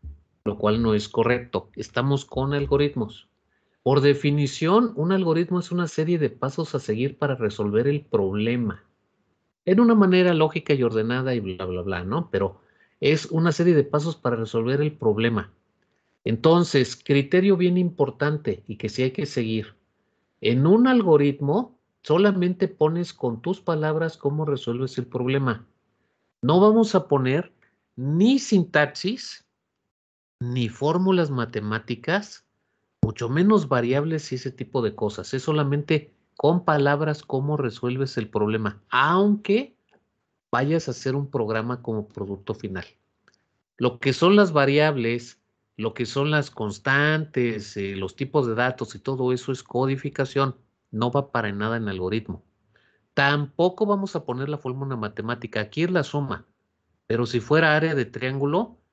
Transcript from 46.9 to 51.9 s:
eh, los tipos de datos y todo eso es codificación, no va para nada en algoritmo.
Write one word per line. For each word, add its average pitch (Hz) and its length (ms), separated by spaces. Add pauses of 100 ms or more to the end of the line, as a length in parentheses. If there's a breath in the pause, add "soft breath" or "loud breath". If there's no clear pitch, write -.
eh, 98 200
los 95 200
tipos 135 300
de 113 80
datos 127 400
y 104 40
todo 127 340
eso 127 200
es 127 100
codificación, 135 920 (340)
no 117 200
va 139 220
para 110 200
nada 107 240
en 113 120
algoritmo. 95 560 (720)